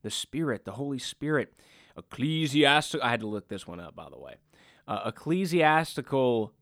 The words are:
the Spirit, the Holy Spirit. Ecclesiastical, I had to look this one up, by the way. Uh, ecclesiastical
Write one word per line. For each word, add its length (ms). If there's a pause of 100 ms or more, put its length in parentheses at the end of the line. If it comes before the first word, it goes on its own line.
the 80
Spirit, 540
the 100
Holy 260
Spirit. 540 (440)
Ecclesiastical, 1080
I 40
had 100
to 80
look 220
this 180
one 140
up, 160
by 120
the 80
way. 180 (520)
Uh, 200
ecclesiastical 1500